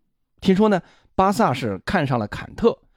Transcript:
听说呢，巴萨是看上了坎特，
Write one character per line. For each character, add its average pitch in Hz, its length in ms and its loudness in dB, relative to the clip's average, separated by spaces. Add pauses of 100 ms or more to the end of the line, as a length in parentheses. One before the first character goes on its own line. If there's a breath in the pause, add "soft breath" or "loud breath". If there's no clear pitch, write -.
(400)
听 190 140 2
说 214 140 4
呢， 190 120 2 (360 soft breath)
巴 190 160 2
萨 190 200 0
是 104 320 -6
看 160 220 -2
上 127 100 -2
了 107 120 -4
坎 - 260 -14
特， - 240 0 (180)